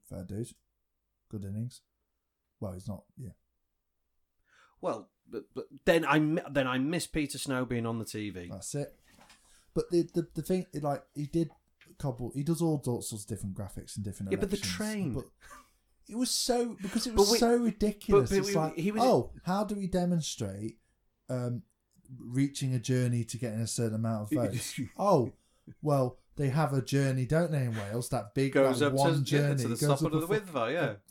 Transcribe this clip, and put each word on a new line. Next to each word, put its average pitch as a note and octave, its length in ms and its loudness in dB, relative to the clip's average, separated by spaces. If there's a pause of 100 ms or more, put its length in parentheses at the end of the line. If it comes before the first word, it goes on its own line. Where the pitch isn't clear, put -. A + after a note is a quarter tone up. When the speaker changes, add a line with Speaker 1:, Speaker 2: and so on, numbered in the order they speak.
Speaker 1:
Fair F#2 160 -10
dues. G2 300 -8 (760)
Good G2+ 140 -8
innings. A2 360 -8 (800)
Well, G2 120 -8
he's F#2 160 -12
not, F#2+ 160 -10 (120)
yeah. A#2+ 140 -12 (1500)
Speaker 2:
Well, A#2 280 -4 (200)
but, A2 160 -10 (100)
but B2 120 -10 (180)
then E3+ 200 6
I D3 140 4
mi-, D#3 320 2
then C#3 160 2
I B2+ 120 0
miss D3 280 0
Peter D3 320 -4
Snow B2+ 260 -2
being A#2+ 220 -2
on A#2 120 -2
the A2 60 -6
T G#2 260 -6
V. F2+ 200 -10
Speaker 1:
That's G2 240 -10
it. C#3+ 200 -8 (800)
But D#3 160 -2
the, E3+ 240 4
the, E3 200 0
the D#3 80 -4
thing, F#3 300 -2
it, D3 100 -6
like, C#3+ 200 -2 (120)
he C#3+ 120 -4
did D#3+ 240 0 (400)
a - 120 -14
couple, A#2+ 320 -4
he C#3 80 -4
does E3 200 0
all D#3 200 0
sorts - 300 -4
of G#2+ 140 -10
different G2 280 -6
graphics - 420 -10
and G#2 80 -6
different G2+ 280 -6
Speaker 2:
Yeah, F#3+ 60 0
but G3 120 -2
the G3+ 60 0
Speaker 1:
elections, - 200 -6
Speaker 2:
train. G#3 360 -4
Speaker 1:
but A#2+ 120 -4 (840)
it G3+ 80 -10
was B3 140 -2
so, A#3+ 500 0
because G3+ 260 -4
it B3 80 -4
Speaker 2:
But G#3 80 8
Speaker 1:
was G3+ 100 6
Speaker 2:
we, A#3 60 6
Speaker 1:
so A#3 180 6
ridiculous. G#3+ 760 2
Speaker 2:
but, G3 60 4
but - 20 6
Speaker 1:
It's F#3+ 100 0
Speaker 2:
we, G3 60 -2
Speaker 1:
like, D#3 240 0
Speaker 2:
he F3 140 0
was A3 100 0
Speaker 1:
Oh, G#3+ 300 4 (120)
how G3 200 0
do G#3 100 -4
we G3 120 -4
demonstrate, D3+ 920 -2 (500)
um, B2 340 -4 (560)
reaching C3+ 560 -2
a B2 40 0
journey B2 460 0
to - 120 -8
getting A2+ 240 -4
a A2+ 60 -2
certain A2 300 -2
amount A2+ 260 -2
of G#2+ 80 -8
Speaker 2:
<laughs> D3+ 40 0 (180)
Speaker 1:
votes? - 280 -6 (180)
Oh, F3 340 4 (500)
well, C3+ 380 0 (160)
they C#3+ 120 0
have C#3 240 2
a C#3 80 2
journey, C3 460 0
don't D#3+ 260 2
they, C#3 120 0
in A#2 120 -2
Wales? G#2+ 320 -4
That G#2 260 -4
big, C3+ 200 2
Speaker 2:
Goes C3+ 260 6
Speaker 1:
like, C#3+ 120 4
Speaker 2:
up C3+ 40 2
to, C3+ 60 6
Speaker 1:
one D3 160 6
Speaker 2:
yeah, C#3 60 2
Speaker 1:
journey. C#3+ 380 4
Speaker 2:
to A#2 60 0
the A#2 60 0
Speaker 1:
It A2+ 60 -4
goes D3 180 4
Speaker 2:
summit D#3 160 0
Speaker 1:
up D#3 80 2
Speaker 2:
of E3 60 -2
the G3+ 80 2
Speaker 1:
a G#3+ 40 0
fu-, F#3 120 -10
Speaker 2:
Witwa, B2 200 0
yeah. D3+ 200 0 (180)